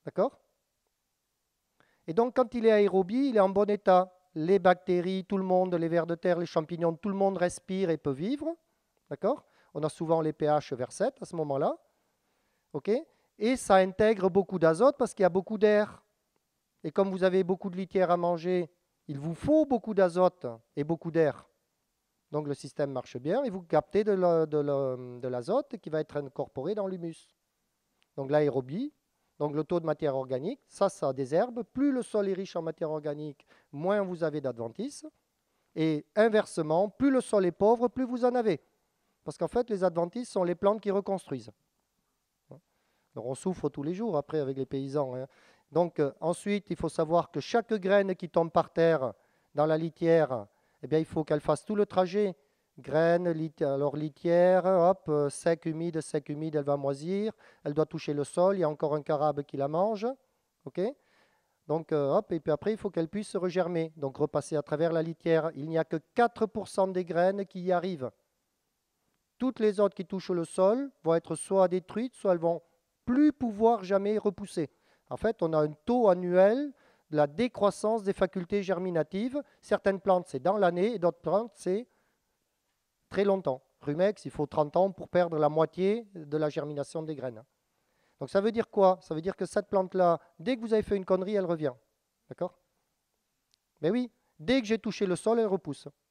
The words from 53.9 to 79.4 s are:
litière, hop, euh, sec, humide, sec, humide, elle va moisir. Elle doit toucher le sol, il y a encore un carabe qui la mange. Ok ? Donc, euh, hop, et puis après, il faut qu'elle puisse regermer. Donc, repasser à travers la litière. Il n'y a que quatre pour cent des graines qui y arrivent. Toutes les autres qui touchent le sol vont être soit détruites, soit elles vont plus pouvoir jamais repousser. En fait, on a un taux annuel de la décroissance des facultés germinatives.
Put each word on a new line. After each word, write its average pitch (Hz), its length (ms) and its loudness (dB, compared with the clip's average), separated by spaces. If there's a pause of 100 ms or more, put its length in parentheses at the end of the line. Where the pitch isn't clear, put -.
litière, 175 720 2
hop, 185 420 4
euh, 147 220 2
sec, 170 360 -2
humide, 160 340 -4
sec, 147 280 -6
humide, 151 280 -6
elle 147 80 0
va 143 120 0
moisir. 156 560 -4 (320)
Elle 147 100 -6
doit 151 120 2
toucher - 260 -8
le 143 100 -4
sol, 180 340 2
il 185 40 -4
y 170 40 2
a 151 40 2
encore 151 260 -2
un 151 80 -2
carabe 143 400 -2
qui - 140 -14
la 139 100 -2
mange. 190 400 -2 (580)
Ok ? 143 160 -8 (840)
Donc, 156 260 -4
euh, 143 260 2
hop, 220 120 -2
et 170 80 -2
puis 156 140 -2
après, 196 200 -2
il 220 40 -4
faut 202 140 -6
qu'elle 165 180 -2
puisse 202 260 -8
regermer. 170 640 -2
Donc, 143 220 -6
repasser 147 360 -2
à 147 80 0
travers 160 300 -2
la 165 100 0
litière. 160 520 0
Il 139 140 -8
n'y 165 100 -2
a 160 60 0
que - 120 -4 (180)
quatre 233 320 0
pour 190 220 -10
cent 190 200 0
des 185 160 -4
graines 180 420 0
qui 180 160 -12
y 180 100 -2
arrivent. 170 380 -2 (1300)
Toutes 254 200 -4
les 214 220 0
autres 202 140 2
qui 190 100 -10
touchent 185 260 -8
le 175 140 -2
sol 226 480 0 (100)
vont 160 120 2
être 165 200 -2
soit 190 320 2
détruites, 185 480 -6
soit 196 180 0
elles 175 60 2
vont 170 240 -2 (420)
plus 294 280 4
pouvoir 226 500 2
jamais 196 360 0
repousser. 196 520 -4 (400)
En 131 80 -8
fait, - 240 -2
on 160 100 0
a 156 60 2
un 151 120 2 (140)
taux 240 240 4
annuel 190 640 4 (380)
de 151 80 -4
la 147 80 6
décroissance 208 760 -2
des 190 120 -4
facultés 190 480 -2
germinatives. 185 800 -2 (180)